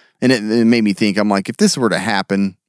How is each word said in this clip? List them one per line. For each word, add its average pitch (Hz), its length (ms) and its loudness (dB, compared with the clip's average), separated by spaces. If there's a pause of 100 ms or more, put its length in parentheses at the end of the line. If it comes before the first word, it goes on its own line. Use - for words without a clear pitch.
(200)
and 127 100 2
it, 113 140 0
it 113 220 2
made 117 180 4
me 104 80 2
think, 101 240 0
I'm 104 140 0
like, 98 180 0
"If 117 80 -10
this 208 220 0
were 120 100 0
to 87 100 -2
happen 98 600 -4 (100)